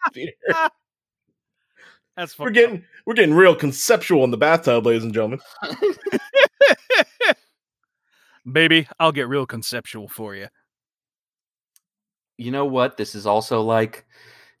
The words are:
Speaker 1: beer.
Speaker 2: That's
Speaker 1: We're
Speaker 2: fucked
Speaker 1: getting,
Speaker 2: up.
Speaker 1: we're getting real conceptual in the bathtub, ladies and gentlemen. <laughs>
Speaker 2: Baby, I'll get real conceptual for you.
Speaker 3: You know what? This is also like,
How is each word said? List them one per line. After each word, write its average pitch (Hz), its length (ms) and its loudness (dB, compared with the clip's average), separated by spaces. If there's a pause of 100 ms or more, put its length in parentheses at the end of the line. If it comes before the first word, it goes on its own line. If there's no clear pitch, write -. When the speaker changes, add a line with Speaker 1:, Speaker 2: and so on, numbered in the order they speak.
(140)
Speaker 1:
beer. - 180 -12 (1800)
Speaker 2:
That's 175 240 -14
Speaker 1:
We're 147 80 -6
Speaker 2:
fucked 214 80 -2
Speaker 1:
getting, 233 220 4
Speaker 2:
up. 170 40 -12 (240)
Speaker 1:
we're 226 80 -6
getting 180 220 4
real 180 180 8
conceptual 151 680 0
in 127 80 2
the 117 60 -4
bathtub, 139 500 2
ladies 117 160 2
and 113 100 -8
gentlemen. 110 260 -4 (220)
<laughs> 208 80 -10 (2750)
Speaker 2:
Baby, 160 360 2 (120)
I'll 160 120 2
get 139 160 -4
real 135 180 -4
conceptual 110 640 -12
for 104 280 -16
you. 98 120 -16 (1900)
Speaker 3:
You 117 140 -10
know 139 140 -2
what? 127 320 -2
This - 160 -8
is 104 140 -12
also 110 340 0
like, 113 440 -2 (540)